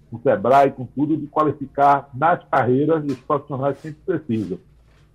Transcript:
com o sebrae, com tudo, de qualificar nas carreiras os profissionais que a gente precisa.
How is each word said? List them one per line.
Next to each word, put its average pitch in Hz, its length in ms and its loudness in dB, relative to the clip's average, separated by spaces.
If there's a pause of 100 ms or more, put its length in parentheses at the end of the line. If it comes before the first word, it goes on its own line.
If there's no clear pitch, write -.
(100)
com 113 80 -12
o - 20 -20
sebrae, 131 500 4
com 127 140 -10
tudo, 147 320 -4
de - 100 -6
qualificar 143 840 0
nas 156 380 0
carreiras 143 520 2
os 139 180 -6
profissionais 139 600 -4
que 156 80 -14
a - 20 -12
gente 147 140 -18
precisa. 110 540 -4 (560)